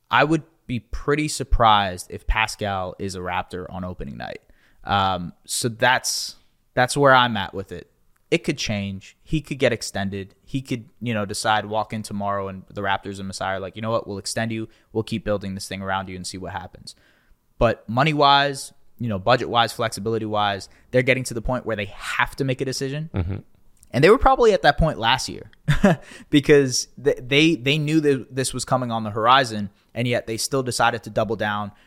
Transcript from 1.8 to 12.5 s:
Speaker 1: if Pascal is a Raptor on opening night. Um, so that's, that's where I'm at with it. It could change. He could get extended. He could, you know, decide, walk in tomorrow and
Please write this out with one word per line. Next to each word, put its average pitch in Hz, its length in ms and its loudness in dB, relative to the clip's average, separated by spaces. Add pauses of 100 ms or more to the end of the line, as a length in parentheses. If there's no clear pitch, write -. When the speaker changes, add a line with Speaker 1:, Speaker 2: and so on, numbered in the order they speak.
Speaker 1:
if - 160 -14
Pascal 98 720 -2
is 95 160 -6
a 92 60 -10
Raptor 90 500 -6
on 92 140 -8
opening 78 320 -10
night. 57 240 -12 (440)
Um, 92 500 -2 (100)
so - 240 -4
that's, 123 680 0 (380)
that's 123 220 0
where 139 180 8
I'm 123 220 6
at 95 180 -6
with 95 180 -10
it. - 180 -14 (400)
It 165 80 2
could 160 200 -4
change. 98 640 -8
He 156 200 -4
could 143 160 -10
get 127 140 2
extended. 98 640 -6 (100)
He 135 180 -6
could, 120 240 -8 (140)
you 117 140 -4
know, 104 120 -2
decide, 104 400 -2
walk 107 260 -4
in 110 100 -6
tomorrow 101 460 -6
and 95 140 -14 (100)